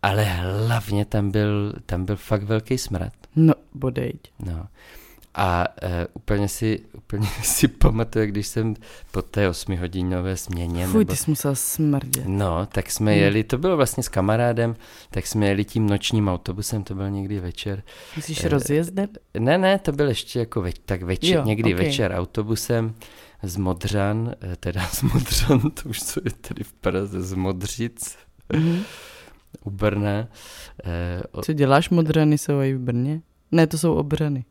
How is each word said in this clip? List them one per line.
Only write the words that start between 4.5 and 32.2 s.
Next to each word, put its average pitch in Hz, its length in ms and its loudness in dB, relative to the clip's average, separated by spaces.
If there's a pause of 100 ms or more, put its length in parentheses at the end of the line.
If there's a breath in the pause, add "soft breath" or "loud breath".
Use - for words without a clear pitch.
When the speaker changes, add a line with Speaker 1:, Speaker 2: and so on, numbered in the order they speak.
Speaker 1:
A, 87 320 0 (160)
eh, 87 320 -2
úplně 101 340 -2
si, 110 320 -2 (120)
úplně - 420 -4
<laughs> - 80 -8
si - 260 2
pamatuju, 110 580 4
když 101 200 -4
jsem 110 280 -2 (380 loud breath)
po 92 100 -2
té 101 260 2
osmihodinové 92 880 -2
směně 87 500 -4
Speaker 2:
Fuj, 95 180 4
Speaker 1:
nebo - 60 -4
Speaker 2:
ty 139 60 0
jsi - 140 -2
musel 143 240 0
smrdět. 135 720 0
Speaker 1:
No, 95 460 0
tak - 180 -4
jsme 107 220 2
Speaker 2:
Hmm. 104 80 6
Speaker 1:
jeli, 101 240 4
to 123 140 -2
bylo 180 180 2
vlastně 135 260 2
s - 60 -4
kamarádem, 117 680 2 (340 loud breath)
tak - 160 -4
jsme 107 200 2
jeli 98 180 2
tím 110 220 0
nočním 101 420 2
autobusem, 98 560 -4
to 98 100 -10
byl 98 160 -4
někdy 98 300 -4
večer. 95 420 -8 (340 loud breath)
Speaker 2:
Myslíš 156 280 -6
Speaker 1:
Eh, - 40 2
Speaker 2:
rozjezdem? 170 600 0 (300)
Speaker 1:
ne, 131 200 4
ne, 190 200 4
to 180 140 -2
byl 143 160 2
ještě - 300 -2
jako 113 240 -2
več-, 87 240 -4
tak 92 160 -2
veče-, 92 320 2
Speaker 2:
Jo, 151 100 2
Speaker 1:
někdy 110 300 2
Speaker 2:
ok. 87 60 0
Speaker 1:
večer 120 360 2
autobusem 110 760 -2 (480 loud breath)
z 90 140 -6
Modřan, 101 800 -2 (180)
eh, 90 40 -8
teda 90 300 -4
<laughs> - 60 -8
z - 100 -4
Modřan, - 580 2
to 151 280 -4
už 113 140 -8
co - 220 -6
je 117 60 -2
tady - 340 -10
v - 80 -20
Praze, 95 500 -2
z 95 120 -6
Modřic, 95 840 -4 (360)
Speaker 2:
Mhm. 165 300 2 (840 loud breath)
Speaker 1:
u 104 60 -8
Brna. 104 580 0 (560 loud breath)
Eh, 87 380 -4 (100)
o- 87 100 -8
Speaker 2:
Co 156 100 -4
děláš? 143 380 4
Modřany 156 480 4